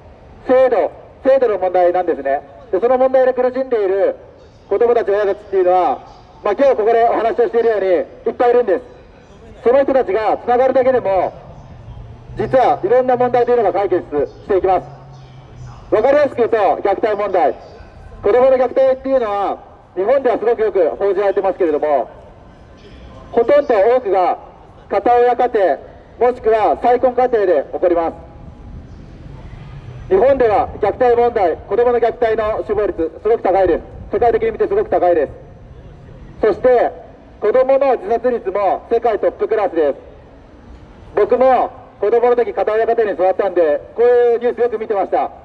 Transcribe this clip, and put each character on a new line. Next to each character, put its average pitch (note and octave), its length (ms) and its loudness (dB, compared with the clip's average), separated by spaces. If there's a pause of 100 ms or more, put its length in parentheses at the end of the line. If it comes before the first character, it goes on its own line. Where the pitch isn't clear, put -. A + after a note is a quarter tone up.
(480)
制 B3+ 220 4
度、 F#3+ 220 0 (320)
制 C4+ 160 4
度 B3 100 2
の G3+ 80 -2
問 F3+ 160 -2
題 F3+ 200 4
な F3+ 100 0
ん - 20 -2
で D#3 100 -2
す C3+ 60 -12
ね。 C#3 200 -2 (300)
で、 F#3 80 -2
そ A#3 80 0
の B3+ 120 2
問 C4 120 2
題 C4 140 4
で B3+ 80 0
苦 B3 180 -2
し B3+ 80 -6
ん C4 100 -4
で A3 140 0
い F#3+ 40 0
る F#3 280 0 (540)
子 G3 80 0
供 A#3+ 160 2
た A3 100 2
ち、 F#3+ 60 -4
親 G3+ 160 0
た G3 80 -2
ち - 60 -6
っ - 100 -20
て G3 60 -6
い F#3+ 60 2
う - 40 2
の F3+ 60 4
は、 E3+ 280 0 (440)
ま G#3 80 0
あ、 - 20 0
今 C#4 140 2
日 B3 80 4
こ G#3 100 -2
こ A#3 80 4
で A#3 160 4
お G#3+ 40 0
話 A3+ 280 -2
を A3 60 2
し F3+ 40 -6
て A#3 80 0
い A#3 40 0
る A#3 60 2
よ G#3+ 80 0
う - 40 -2
に、 F#3+ 60 -2
い F3+ 420 -2
っ A#3 40 -6
ぱ B3 140 0
い - 40 4
い - 20 2
る A#3+ 100 2
ん - 20 -2
で F#3 140 0
す。 - 40 -12 (800)
そ A#3+ 100 4
の C#4 100 4
人 C4+ 100 0
た B3+ 120 2
ち G3 80 -2
が G#3 240 0
つ - 100 -10
な A#3+ 100 2
が C4 100 2
る C4 60 0
だ C4 100 2
け C4 80 2
で B3 80 0
も、 F#3+ 340 -2 (1040)
実 A3 200 -2
は A#3 260 2
い F#3+ 40 -2
ろ B3 140 4
ん B3+ 60 -2
な B3 100 2
問 B3 140 0
題 A#3+ 140 2
と A#3+ 60 0
い - 40 4
う - 20 2
の A3+ 60 2
が F3+ 100 0
解 G3 160 -2
決 E3+ 140 -2 (420)
し - 20 -20
て G3 100 0
い F3 40 2
き F3+ 60 -2
ま F3+ 140 2
す。 - 1120 -12
わ A3 60 2
か C#4 100 2
り C#4+ 60 4
や C#4+ 120 2
す - 60 -10
く - 20 -6
言 A#3 80 2
う - 40 -4
と、 A3+ 80 0
虐 G3 440 0
待 G#3+ 140 -2
問 G3+ 160 -4
題。 D#3+ 240 0 (640)
子 G3+ 100 0
ど B3 100 4
も C4 100 6
の B3+ 60 4
虐 B3 120 0
待 C4 300 0
っ - 20 -18
て C4+ 80 -6
い C4+ 60 0
う B3+ 40 2
の A#3 60 -2
は、 G3+ 320 -4 (380)
日 F3+ 80 -4
本 C4+ 180 2
で B3 80 0
は G3 80 0
す G3+ 80 -6
ご A#3 100 2
く G#3 60 -6
よ G#3+ 100 0
く F3 260 2
報 G3 160 -2
じ F3+ 60 -2
ら G3+ 80 0
れ F#3 60 0
て G3 80 0
ま F#3+ 120 -2
す - 40 -8
け F#3 80 0
れ D#3 60 0
ど D3 80 -2
も、 C#3+ 300 -2 (1200)
ほ A#3 120 0
と C#4+ 180 4
ん C#4 40 -6
ど B3 80 0 (240)
多 B3 40 0
く G3 100 -4
が F3+ 260 0 (520)
片 A3 260 2
親 B3 200 4
家 B3 120 0
庭、 G#3 840 -2
も B3 40 -8
し - 60 -16
く G#3+ 80 -2
は G#3 320 2
再 B3 180 2
婚 B3+ 160 0
家 B3+ 120 0
庭 A3 180 0
で E3 280 0
起 - 60 -8
こ F3+ 80 0
り E3+ 80 2
ま E3 160 -2
す。 D#3 40 -16 (1900)
日 F#3 60 2
本 C4+ 220 4
で B3 100 2
は F#3 220 0 (100)
虐 G3+ 180 -2
待 A#3+ 200 2
問 A#3+ 160 0
題、 F#3 240 -2 (100)
子 G3+ 80 -4
ど A#3+ 80 2
も B3 80 2
の A#3+ 80 0
虐 A3+ 220 -2
待 A3 160 0
の G#3+ 280 -4
死 G#3+ 80 -6
亡 G3+ 140 -2
率、 E3 340 -6
す G#3 60 -4
ご A3+ 100 2
く - 60 -12
高 F#3+ 200 2
い F3+ 40 2
で D3+ 120 0
す。 - 40 -12 (300)
世 G3+ 60 -2
界 A#3 120 2
的 A3 120 -2
に A3+ 80 -2
見 G#3+ 60 -14
て G#3+ 100 0
す G3 80 -2
ご G#3+ 80 0
く - 60 -8
高 F3 200 0
い F3 60 2
で C#3 120 0
す。 - 60 -14 (1080)
そ G#4+ 120 2
し - 60 -6
て、 B3 320 2 (500)
子 G#3+ 100 0
ど C4 140 4
も C4+ 120 2
の C4+ 200 2
自 F#3 120 -10
殺 A#3 220 0
率 F#3+ 200 -6
も F#3 380 -2
世 A#3 120 0
界 A3 180 -2
ト F#3 80 0
ッ E3+ 60 2
プ G#3 140 -6
ク A3 80 -2
ラ G3+ 140 -2
ス E3 60 -8
で C#3+ 180 0
す。 - 60 -10 (1160)
僕 G#3 220 2
も B3 340 2 (280)
子 G3+ 120 -2
ど A#3 100 2
も B3 80 2
の A#3+ 60 4
時、 A3 180 -2
片 G3 180 -2
親 A3 140 0
家 A#3 80 0
庭 A#3 120 0
に F#3+ 80 -4
育 F3 140 0
っ F#3+ 60 2
た G3+ 160 -2
ん F3+ 40 -8
で、 D#3 280 0 (140)
こ A#3 80 0
う - 20 4
い A#3+ 300 4
う A3 40 -4
ニ A#3 80 -6
ュ A#3 40 0
ー A#3 40 -8
ス A3+ 60 -4
よ A#3+ 80 0
く A3 80 -6
見 A3 100 -8
て A3+ 60 -4
ま F#3+ 120 -2
し - 60 -8
た。 D3+ 200 -2 (140)